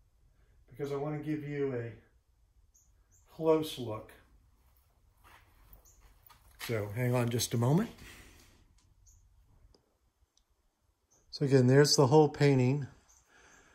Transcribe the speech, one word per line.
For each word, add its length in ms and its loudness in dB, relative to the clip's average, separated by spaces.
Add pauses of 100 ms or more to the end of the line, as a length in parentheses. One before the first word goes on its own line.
(680)
because 220 -10
I 40 -6
wanna 220 -6
give 300 -8
you 260 -6
a 200 -8 (1400)
close 460 -2
look. 320 -12 (2500)
So 220 -6
hang 260 -4
on 140 0
just 260 -4
a 20 0
moment. 320 0 (3500)
So 140 -6
again, 200 4
there's 300 6
the 120 4
whole 220 6
painting. 560 0 (880)